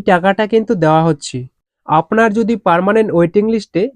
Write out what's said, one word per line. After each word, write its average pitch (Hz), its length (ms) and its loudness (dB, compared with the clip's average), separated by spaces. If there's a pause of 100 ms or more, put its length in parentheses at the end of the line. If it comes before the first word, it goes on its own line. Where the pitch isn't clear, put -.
টাকাটা 190 380 2
কিন্তু 220 280 0
দেওয়া 160 300 2
হচ্ছে। 151 340 -4 (500)
আপনার 214 440 0
যদি 220 220 -2 (120)
পার্মানেন্ট 190 460 2
ওয়েটিং 170 380 2
লিস্টে 208 320 -4 (140)